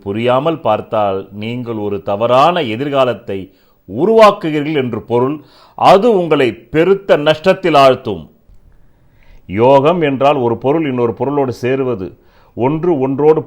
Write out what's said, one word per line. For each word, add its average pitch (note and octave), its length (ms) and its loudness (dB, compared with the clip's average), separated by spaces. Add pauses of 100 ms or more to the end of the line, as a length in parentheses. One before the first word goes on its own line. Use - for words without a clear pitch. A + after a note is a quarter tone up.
புரியாமல் B2 600 -2
பார்த்தால் G#2 520 -2 (240)
நீங்கள் A#2 440 -8
ஒரு G2+ 100 -4 (120)
தவறான B2+ 540 2 (120)
எதிர்காலத்தை B2 640 -4 (500)
உருவாக்குகிறீர்கள் D#3+ 920 2
என்று A2+ 180 -6 (100)
பொருள். B2+ 260 0 (420)
அது F#3+ 300 4 (120)
உங்களை D3 280 2 (260)
பெருத்த F#3 420 2 (100)
நஷ்டத்தில் D#3 560 0
ஆழ்த்தும். A2+ 400 2 (1300)
யோகம் C#3 600 2
என்றால் C3+ 340 0
ஒரு A#2 200 0
பொருள் D#3 260 0
இன்னொரு A#2+ 300 -2
பொருளோடு C#3 420 -2
சேருவது, B2 460 -4 (480)
ஒன்று D#3 380 -2 (120)
ஒன்றோடு D3 400 2